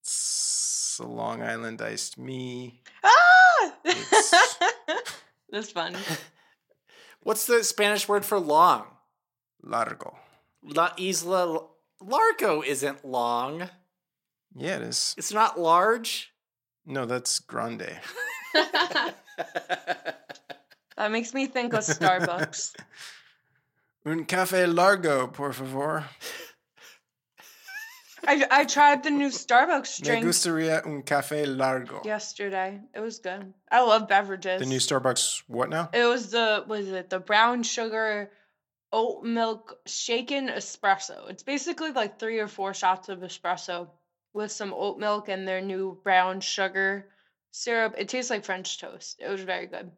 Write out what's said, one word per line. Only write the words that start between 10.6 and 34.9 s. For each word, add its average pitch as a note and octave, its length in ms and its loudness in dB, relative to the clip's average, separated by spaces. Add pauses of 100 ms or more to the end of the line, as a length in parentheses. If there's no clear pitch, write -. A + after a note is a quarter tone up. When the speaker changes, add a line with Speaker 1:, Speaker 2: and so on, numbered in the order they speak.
Speaker 3:
La D3+ 360 0
Isla F3+ 440 0
L-, D#3+ 340 -4 (240)
Largo A3 600 2
isn't C#3 420 -4
long. B2+ 640 -2 (840)
Speaker 1:
Yeah, E3 220 -6
it B2 60 -6
is. A#2+ 360 -4
Speaker 3:
It's - 140 -6
not G#3+ 260 2
large? F#3 720 2 (520)
Speaker 1:
No, C3+ 220 -6
that's B2 340 -2
grande. A2+ 600 -8 (540)
Speaker 2:
<laughs> D#4+ 600 0 (1800)
That G#3+ 140 -2
makes A3+ 240 -4
me C4+ 120 -2
think B3 280 -4
of G#3+ 60 2
Starbucks. F3 960 -2 (680)
Speaker 1:
<laughs> - 680 -20
Un D#3 180 -4
café F3+ 480 2
largo, E3+ 540 4
por C#3 260 -6
favor. C#3 520 -6 (2250)
Speaker 2:
I, C#4 240 4
I C#4+ 140 6
tried C#4+ 380 4
the D4+ 80 -2
new C#4+ 180 0
Starbucks C4 720 2
Speaker 1:
Me C#3+ 60 -6
Speaker 2:
drink. A3+ 200 2
Speaker 1:
gustaría D#3+ 600 0
un C#3+ 160 -8
café D3 420 0 (100)
largo. C3 500 -2
Speaker 2:
Yesterday. G3+ 760 -6 (140)
It G3+ 60 -10
was A3 180 -8
good. F#3+ 340 -10 (180)
I B3 120 6
love A3 260 4
beverages. F#3+ 520 2
Speaker 1:
The C3 60 -2
new C3 120 0
Starbucks C3 720 0